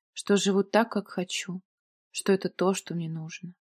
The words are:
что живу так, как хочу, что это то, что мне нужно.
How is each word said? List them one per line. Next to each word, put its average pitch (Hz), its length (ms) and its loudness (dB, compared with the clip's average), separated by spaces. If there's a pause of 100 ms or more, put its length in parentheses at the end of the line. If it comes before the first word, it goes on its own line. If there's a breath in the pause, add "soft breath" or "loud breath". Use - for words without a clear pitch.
(120)
что - 240 0
живу 196 280 4
так, 220 280 2
как 196 160 -4
хочу, - 540 -6 (500)
что - 220 0
это 185 160 0
то, 185 240 0
что 190 200 -6
мне 165 160 -4
нужно. 160 440 -10 (140)